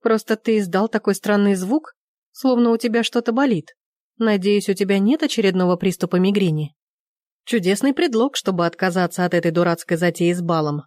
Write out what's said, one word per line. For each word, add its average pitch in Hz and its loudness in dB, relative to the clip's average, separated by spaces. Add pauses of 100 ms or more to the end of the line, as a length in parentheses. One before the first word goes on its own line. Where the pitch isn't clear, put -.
«Просто 220 0
ты 214 0
издал 190 0
такой 208 0
странный 202 2
звук, 208 -4 (380)
словно 240 2
у 226 2
тебя 226 0
что-то 240 -2
болит. 233 -2 (420)
Надеюсь, 208 0
у 196 0
тебя 196 0
нет 226 2
очередного 185 0
приступа 180 -2
мигрени?» 180 0 (720)
Чудесный 214 0
предлог, 269 0
чтобы 175 -2
отказаться 180 -2
от 180 -2
этой 170 0
дурацкой 170 0
затеи 170 0
с 175 -4
балом. 156 -2